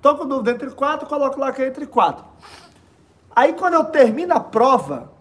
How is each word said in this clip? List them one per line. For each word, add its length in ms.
Tô 140
com 100
dúvida 260
entre 200
quatro, 340
eu 40
coloco 300
lá 120
que 100
é 60
entre 180
quatro. 380
Aí, 180
quando 220
eu 100
termino 480
a 60
prova 800